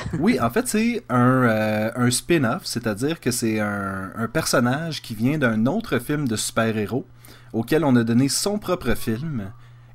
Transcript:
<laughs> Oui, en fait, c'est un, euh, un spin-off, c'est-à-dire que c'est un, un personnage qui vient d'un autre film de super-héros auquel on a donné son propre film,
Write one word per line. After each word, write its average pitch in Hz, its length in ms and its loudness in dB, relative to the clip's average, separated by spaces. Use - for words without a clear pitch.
<laughs> - 140 -4
Oui, 208 220 4
en 117 80 2
fait, 220 180 -2
c'est 226 400 0
un, 127 360 4
euh, 110 520 2
un 123 160 2
spin-off, 135 540 0
c'est-à-dire 120 560 -4
que 120 100 0
c'est 110 300 0
un, 98 520 -4
un 113 140 -4
personnage 151 760 0
qui 117 140 -12
vient 127 220 0
d'un 113 280 2
autre 185 320 0
film 147 300 -2
de 110 80 -2
super-héros 110 720 -2
auquel 151 320 2
on 131 100 6
a 120 80 6
donné 117 240 4
son 202 320 -2
propre 170 340 -2
film, 113 600 -4